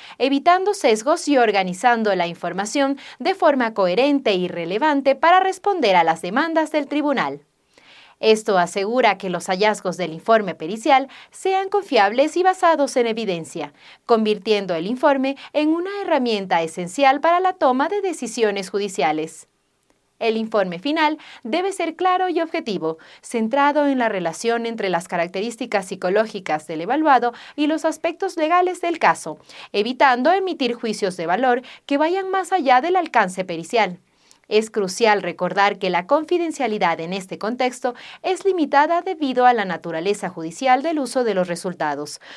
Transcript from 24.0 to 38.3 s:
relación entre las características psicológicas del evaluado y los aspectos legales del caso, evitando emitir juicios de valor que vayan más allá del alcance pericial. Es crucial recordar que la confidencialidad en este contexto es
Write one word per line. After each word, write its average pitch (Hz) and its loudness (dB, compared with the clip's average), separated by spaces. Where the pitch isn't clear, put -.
relación 220 -2
entre 220 -4
las 175 -2
características 196 -4
psicológicas 185 -2
del 160 -8
evaluado 247 2
y 294 0
los 302 -2
aspectos 339 -4
legales 349 0
del 339 -2
caso, 165 0
evitando 254 2
emitir 302 -2
juicios 214 -4
de 170 -6
valor 247 2
que 285 0
vayan 370 0
más 381 -2
allá 330 4
del 359 0
alcance 196 0
pericial. 180 -2
Es 220 2
crucial 208 2
recordar 180 0
que 185 -2
la 180 -2
confidencialidad 277 0
en 170 -6
este 185 -8
contexto 247 -4
es 359 -4